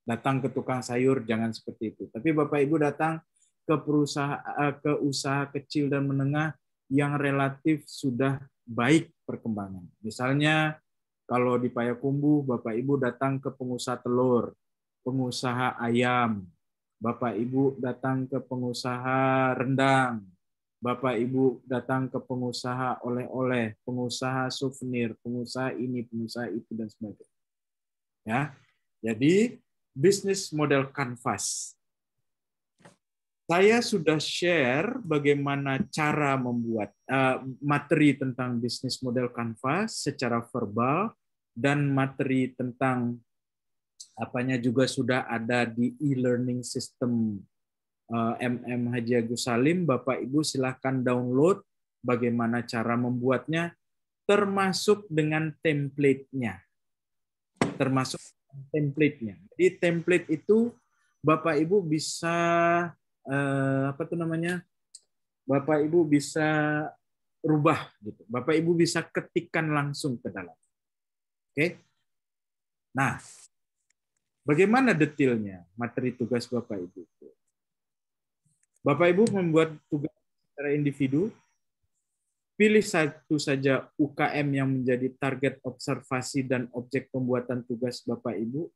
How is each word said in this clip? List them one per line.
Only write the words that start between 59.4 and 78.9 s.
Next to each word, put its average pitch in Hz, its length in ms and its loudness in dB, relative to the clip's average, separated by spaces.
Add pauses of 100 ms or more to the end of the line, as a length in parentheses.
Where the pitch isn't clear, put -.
Jadi 180 120 4 (120)
template 170 520 0
itu 220 400 2 (480)
Bapak 151 400 2
Ibu 180 240 2
bisa, 160 520 -4 (920)
eh, 135 640 0
apa 139 160 -10
tuh 170 120 -6
namanya? 170 440 -4 (800)
Bapak 139 400 2
Ibu 160 240 2
bisa 147 400 2 (960)
rubah 151 480 2 (120)
gitu. - 280 -14
Bapak 127 240 0
Ibu 170 200 2
bisa 165 280 2
ketikkan 165 680 -4
langsung 143 480 -2
ke - 120 -8
dalam. 87 240 -12 (960)
Oke? 170 240 -2 (1200)
Nah, 131 240 0 (1300)
bagaimana 202 480 4
detailnya 120 800 0
materi 120 400 -4
tugas 117 320 -2
Bapak 113 320 -6
Ibu? 90 240 -12 (1800)
Bapak 143 320 4